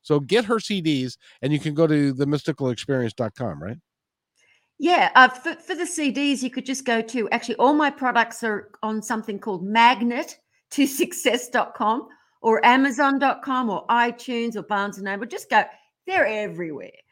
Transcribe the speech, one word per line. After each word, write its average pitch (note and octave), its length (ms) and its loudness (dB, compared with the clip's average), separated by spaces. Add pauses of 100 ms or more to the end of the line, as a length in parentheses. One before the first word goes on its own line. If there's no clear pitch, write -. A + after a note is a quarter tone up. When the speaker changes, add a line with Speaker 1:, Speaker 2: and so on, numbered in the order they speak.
Speaker 1:
so D3 180 0
get G3 280 0
her A3+ 120 0
C G3+ 220 -4
Ds, C3+ 380 -2 (240)
and C#3 100 0
you D3 60 2
can D3 160 -4
go D#3+ 120 4
to D3 280 2
the C#3 100 -2
mystical C#3 460 -2
experience B2 420 -2
dot A2 220 -6
com, E2 280 -8
right? A2 140 -10 (1040)
Speaker 2:
Yeah. D4+ 360 4
Uh, B3+ 140 10
for, D#4 280 -6
for - 180 -10
the E4+ 100 -4
C D4+ 260 -2
Ds, C#4 320 -2
you B3+ 60 -4
could B3 160 -8
just C4+ 220 -8
go A3+ 160 0
to, A3+ 260 -4
actually, A#3 280 -2
all C4+ 180 4
my D4+ 160 2
products A#3+ 540 -2
are G#3+ 260 -4 (120)
on A3 200 -4
something A3 360 -6
called F#3+ 240 -6
magnet A#3 760 2 (320)
to C#4 160 2
success - 640 -2
dot - 240 -2
com A3+ 340 -2 (320)
or - 240 2
amazon C4+ 540 4
dot C4+ 240 0
com B3+ 260 -2
or F3 200 -4
iTunes A#3 680 -2
or G3 60 -6
Barnes G3+ 340 -4
and G3 80 -12
Noble. G3+ 220 -6
Just - 240 -12
go. A#3+ 140 6 (420)
They're F4+ 200 2
everywhere. F3 640 -6 (200)